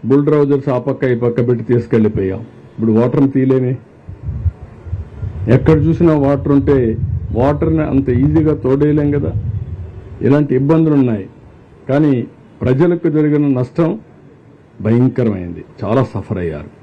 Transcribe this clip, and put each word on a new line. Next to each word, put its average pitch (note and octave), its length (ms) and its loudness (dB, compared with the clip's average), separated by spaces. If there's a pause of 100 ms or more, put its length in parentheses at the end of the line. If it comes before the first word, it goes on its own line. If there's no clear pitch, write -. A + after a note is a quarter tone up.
బుల్డోజర్స్ C#3+ 640 2
ఆ B2+ 100 0
పక్క C3+ 260 -4
ఈ B2+ 100 2
పక్క A#2+ 340 0
పెట్టి A2+ 160 0
తీసుకెళ్ళిపోయాం. G#2+ 760 0 (340)
ఇప్పుడు A2 180 0
వాటర్ని B2+ 380 2
తీయలేమే. C3 460 0 (1800)
ఎక్కడ D#3 200 4 (100)
చూసినా D#3+ 320 2
వాటర్ C#3 340 0
ఉంటే C3+ 440 2 (360)
వాటర్ని D3 500 0
అంత C3+ 260 0
ఈజీగా D3+ 460 2
తోడేయలేం D3 560 2
కదా. C#3+ 220 -2 (880)
ఇలాంటి C#3+ 340 2
ఇబ్బందులు D#3 400 2
ఉన్నాయి. A#2 320 0 (640)
కానీ C3+ 380 2 (340)
ప్రజలకు E3+ 480 2
జరిగిన D3+ 380 2 (120)
నష్టం E3 400 -2 (840)
భయంకరమైంది, G#2+ 840 0 (200)
చాలా A#2+ 200 2
సఫర్ - 340 -8
అయ్యారు. D#2 320 -8 (120)